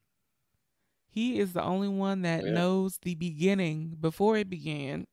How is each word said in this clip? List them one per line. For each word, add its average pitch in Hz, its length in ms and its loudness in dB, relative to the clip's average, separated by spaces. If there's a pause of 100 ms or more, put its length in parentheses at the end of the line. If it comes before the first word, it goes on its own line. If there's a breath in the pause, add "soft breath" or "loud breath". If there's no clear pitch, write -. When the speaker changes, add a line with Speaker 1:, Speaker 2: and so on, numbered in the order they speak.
(1080)
Speaker 1:
He 233 320 -2
is 196 140 0
the 175 100 -2
only 190 240 0
one 196 360 0
that 165 200 0
Speaker 2:
Yeah. 165 80 0
Speaker 1:
knows 185 460 2
the 180 180 -4
beginning 165 840 0
before 190 380 2
it 208 120 -2
began 151 640 -6